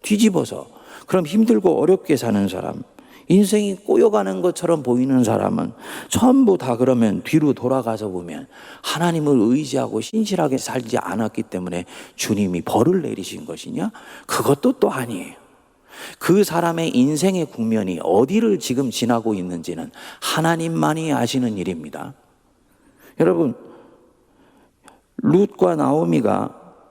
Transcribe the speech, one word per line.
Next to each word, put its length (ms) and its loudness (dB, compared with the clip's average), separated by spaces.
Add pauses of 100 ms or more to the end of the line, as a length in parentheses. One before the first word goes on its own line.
뒤집어서 640 0 (400)
그럼 180 0
힘들고 560 2
어렵게 360 2
사는 300 0
사람, 360 -8 (440)
인생이 480 4
꼬여가는 680 2
것처럼 420 0
보이는 400 2
사람은 480 0 (380)
전부 480 4
다 180 -2
그러면 480 2
뒤로 300 2
돌아가서 560 -2
보면 380 -10 (340)
하나님을 580 0
의지하고 640 0
신실하게 560 -2
살지 400 -4
않았기 460 -4
때문에 420 -8 (300)
주님이 460 -2
벌을 400 2
내리신 440 -10
것이냐? 460 -8 (340)
그것도 480 0
또 180 0
아니에요. 440 -8 (840)
그 240 4
사람의 540 -2
인생의 480 2
국면이 580 -4
어디를 560 2
지금 320 -4
지나고 420 0
있는지는 580 -8 (300)
하나님만이 920 -2
아시는 440 -2
일입니다. 560 -8 (1040)
여러분, 360 2 (1600)
룻과 580 2
나오미가 840 0 (320)